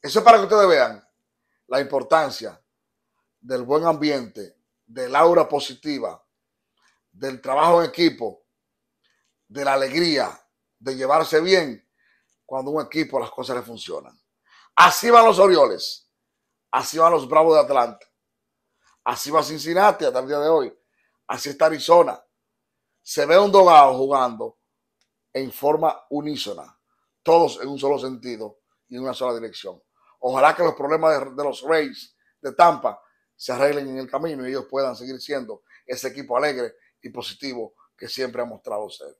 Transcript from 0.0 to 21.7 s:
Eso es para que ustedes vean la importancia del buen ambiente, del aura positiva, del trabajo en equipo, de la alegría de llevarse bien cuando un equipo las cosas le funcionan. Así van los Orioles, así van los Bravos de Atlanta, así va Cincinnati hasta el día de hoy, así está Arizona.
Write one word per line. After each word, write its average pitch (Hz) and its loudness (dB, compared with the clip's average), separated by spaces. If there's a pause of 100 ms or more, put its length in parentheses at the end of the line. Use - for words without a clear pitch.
Eso 151 -2
es 214 0
para 233 10
que 202 2
ustedes 202 2
vean 123 0 (640)
la 131 -4
importancia 139 -4 (800)
del 127 -6
buen 147 0
ambiente, 139 -4 (300)
del 127 -12
aura 165 4
positiva, 135 -8 (880)
del 127 -12
trabajo 160 2
en - -4
equipo, 120 -2 (1040)
de 139 -10
la 139 0
alegría 135 -2 (400)
de 131 -10
llevarse 151 0
bien 165 0 (580)
cuando 131 -10
un 151 -4
equipo 147 -4
las 117 -8
cosas 127 -10
le 120 -8
funcionan. 87 -16 (560)
Así 175 4
van 233 8
los 196 4
Orioles, 156 2 (640)
así 131 -4
van 165 4
los 147 -2
Bravos 156 4
de 147 6
Atlanta, 127 -2 (1000)
así - -8
va 156 2
Cincinnati 160 -2
hasta 127 -2
el 131 -8
día 147 -4
de 151 -2
hoy, 143 -2 (500)
así 117 -10
está - 0
Arizona. 160 2 (800)